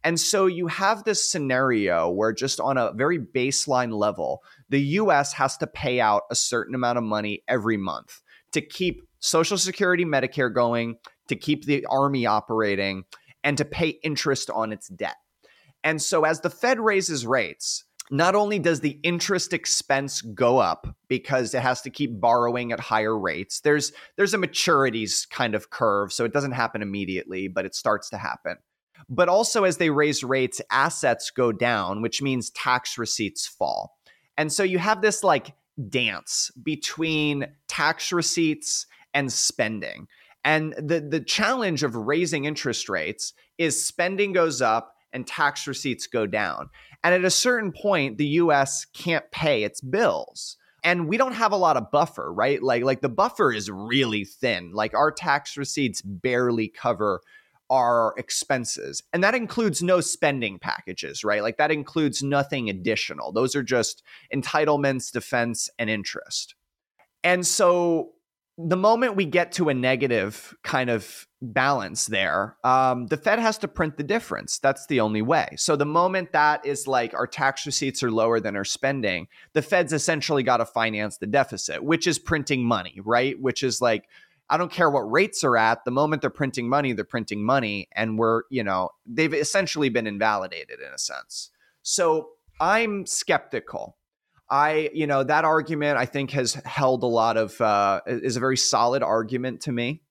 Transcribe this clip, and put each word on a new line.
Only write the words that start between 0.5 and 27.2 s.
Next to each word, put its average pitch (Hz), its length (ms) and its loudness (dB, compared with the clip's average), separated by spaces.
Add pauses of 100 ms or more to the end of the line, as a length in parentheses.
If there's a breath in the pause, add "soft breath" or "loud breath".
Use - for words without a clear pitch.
have 196 380 0
this - 280 0
scenario 123 800 2
where 107 240 0
just 131 260 -4
on 131 180 0
a 117 140 0
very 143 280 0
baseline 127 760 0
level, 92 460 -2 (280 soft breath)
the 139 120 2
U 180 300 2
S 143 220 4
has 139 240 0
to 156 100 -4
pay 127 320 -2
out 107 320 4
a 117 40 -4
certain - 380 -2
amount 123 240 0
of 120 60 0
money 107 440 -2
every 110 300 2
month 85 440 -8 (320 soft breath)
to 151 80 0
keep 180 460 -4 (120)
Social 170 400 0
Security, 180 440 0
Medicare 131 480 0
going, 117 460 0 (300 loud breath)
to - 80 -2
keep - 300 -2
the 139 200 0
army 135 400 2
operating, 101 760 0 (400 loud breath)
and 143 160 0
to 143 60 2
pay 165 240 -2 (140)
interest 143 460 -2
on 110 240 -4
its - 140 -16
debt. 90 300 -8 (680 soft breath)
And 156 180 0
so 160 240 2
as 160 160 0
the 175 80 -2
Fed 247 300 0
raises 170 480 0
rates, 113 560 -2 (260)
not 170 240 2
only 208 240 2
does 160 240 2
the 143 220 -4
interest 175 500 -2
expense - 680 -2
go 120 360 2
up 87 300 0 (220)
because 127 440 -2
it 127 80 0
has 127 220 0
to 135 80 -12
keep 120 280 -6
borrowing 120 520 2
at 113 80 -4
higher 110 380 0
rates, 92 440 -4
there's, 147 320 2 (240 loud breath)
there's 196 160 2
a 214 40 0
maturities 127 920 0
kind 117 240 -2
of 104 160 -4
curve, 101 420 2
so 120 140 -2
it 113 80 -4
doesn't 139 200 0
happen 117 280 -6
immediately, 95 680 -6